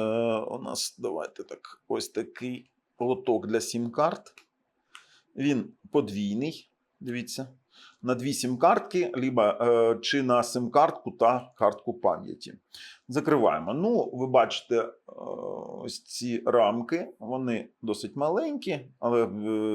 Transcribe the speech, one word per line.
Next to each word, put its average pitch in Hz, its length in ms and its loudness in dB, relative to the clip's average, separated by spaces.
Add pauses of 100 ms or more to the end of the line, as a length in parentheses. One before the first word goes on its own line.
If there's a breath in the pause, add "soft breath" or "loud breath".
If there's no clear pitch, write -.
(380)
у 117 200 -6
нас, - 400 -8
давайте - 460 -6
так, - 440 -18
ось 110 200 -4
такий 123 600 -8 (280)
лоток 123 480 0
для 110 140 0
сім-карт. 120 760 -4 (1000 soft breath)
Він 135 360 0 (200)
подвійний, 107 800 -2 (300)
дивіться, 127 480 -8 (540 soft breath)
на 123 120 0
дві 127 180 -4
сім-картки, 170 840 2
либо, 127 280 2
е, 117 600 4
чи 139 200 0
на 123 200 4
сим-картку 127 680 2
та 120 460 2
картку 110 380 0
пам'яті. - 600 -4 (560 loud breath)
Закриваємо. 113 640 2
Ну, 196 380 0
ви 127 140 -4
бачите, 123 540 4
е, 113 120 -4 (920)
ось - 180 -12
ці 117 440 -6
рамки, 120 640 2 (100)
вони 120 500 -4 (140)
досить 107 340 -6
маленькі, 190 640 -2 (200)
але, 120 220 2
е, 113 40 2 (480)